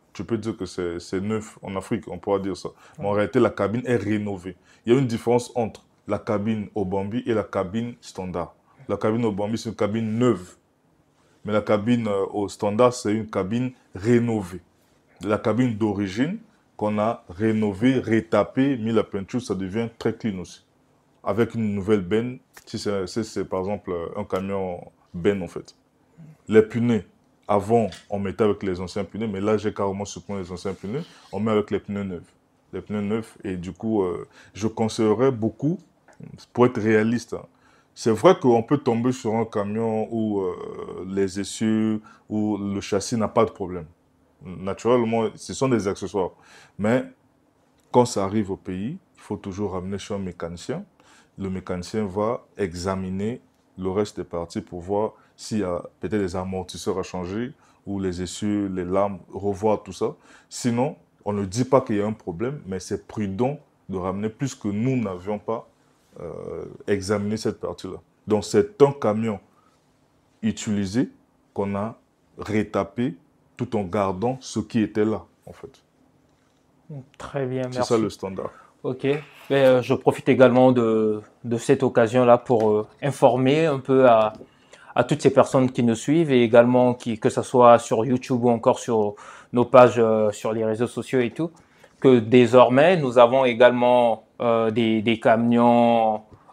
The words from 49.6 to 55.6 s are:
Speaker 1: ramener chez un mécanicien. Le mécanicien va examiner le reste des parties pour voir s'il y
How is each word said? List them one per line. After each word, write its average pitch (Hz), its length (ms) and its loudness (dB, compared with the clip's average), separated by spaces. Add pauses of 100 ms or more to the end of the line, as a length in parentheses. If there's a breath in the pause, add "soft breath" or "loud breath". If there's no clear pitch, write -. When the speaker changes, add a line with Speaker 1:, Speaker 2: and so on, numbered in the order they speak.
Speaker 1:
ramener 95 260 -8
chez - 140 -10
un 101 60 -6
mécanicien. 90 640 -10 (520 soft breath)
Le 95 120 -6
mécanicien 92 560 -6
va 104 400 -4 (120)
examiner 95 840 -6 (360)
le 92 120 -6
reste 101 260 -2
des 87 80 -10
parties 85 380 -8
pour 90 180 -14
voir 101 320 -4 (240 soft breath)
s'il - 240 -8
y 98 40 -2